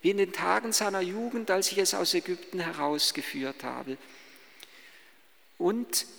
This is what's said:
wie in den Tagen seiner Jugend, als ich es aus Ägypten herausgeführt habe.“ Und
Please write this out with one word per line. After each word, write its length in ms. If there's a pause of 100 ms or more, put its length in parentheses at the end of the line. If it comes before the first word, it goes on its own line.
wie 80
in 80
den 160
Tagen 400
seiner 280
Jugend, 480
als 220
ich 60
es 160
aus 200
Ägypten 460
herausgeführt 1040
habe.“ 340 (1600)
Und 500 (120)